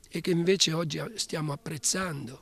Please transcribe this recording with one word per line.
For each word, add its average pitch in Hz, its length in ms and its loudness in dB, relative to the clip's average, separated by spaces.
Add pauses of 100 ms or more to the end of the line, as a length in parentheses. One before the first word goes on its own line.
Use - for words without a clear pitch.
e 170 120 -4
che 190 100 -2
invece 170 420 4
oggi 160 280 0 (160)
stiamo 151 360 -2
apprezzando 143 880 -4